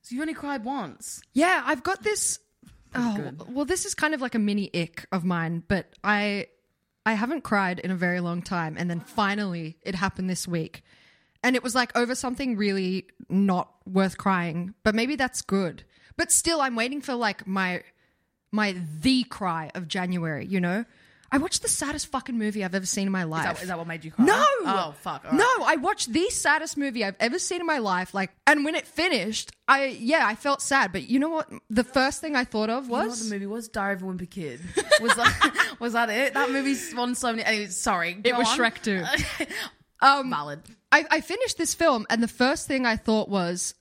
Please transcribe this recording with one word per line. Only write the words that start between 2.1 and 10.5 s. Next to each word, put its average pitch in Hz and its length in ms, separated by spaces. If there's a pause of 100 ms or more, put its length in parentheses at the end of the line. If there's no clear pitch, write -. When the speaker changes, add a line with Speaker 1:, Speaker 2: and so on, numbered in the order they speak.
Speaker 1:
Pretty 240 160
Speaker 2:
Oh, 214 100
Speaker 1:
good. 165 360
Speaker 2:
well, 277 120
this 359 200
is 403 100
kind 311 180
of 262 80
like 247 140
a 226 40
mini 208 340
ick - 380
of 175 140
mine, 170 420
but 190 220 (160)
I, 202 420 (580)
I 220 80
haven't 247 280
cried 190 380
in 180 120
a 190 40
very 180 260
long 175 200
time, 170 360
and 175 120
then 170 120
finally 196 800
it 196 140
happened 185 340
this - 180
week. 170 360 (600)